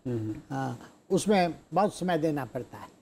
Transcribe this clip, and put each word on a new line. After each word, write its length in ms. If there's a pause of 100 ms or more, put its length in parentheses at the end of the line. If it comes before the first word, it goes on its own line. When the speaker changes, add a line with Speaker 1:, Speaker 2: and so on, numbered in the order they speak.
Speaker 1:
हम्म। 480
Speaker 2:
आ, 200 (340)
उसमें 500 (140)
बहुत 220
समय 220
देना 280
पड़ता 320
है। 100 (140)